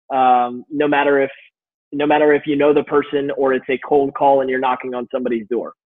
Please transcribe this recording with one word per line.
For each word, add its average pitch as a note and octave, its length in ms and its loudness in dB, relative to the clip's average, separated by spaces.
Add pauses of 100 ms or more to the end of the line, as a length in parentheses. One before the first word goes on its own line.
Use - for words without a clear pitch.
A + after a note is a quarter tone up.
(120)
Um, B2 580 2
no D3 160 0
matter C#3+ 360 2
if, C3+ 80 -2 (640)
no C#3+ 140 -4
matter D3+ 280 4
if C#3+ 120 0
you D3 100 -2
know C#3+ 180 4
the D3 100 2
person C#3+ 520 -2
or C3+ 180 0
it's B2+ 160 -4
a B2+ 80 -2
cold C#3 360 0
call C#3 260 2
and C3 100 -2
you're C3 100 -4
knocking B2+ 340 -4
on B2 180 -8
somebody's A#2+ 360 -4
door, F#2+ 260 -6 (120)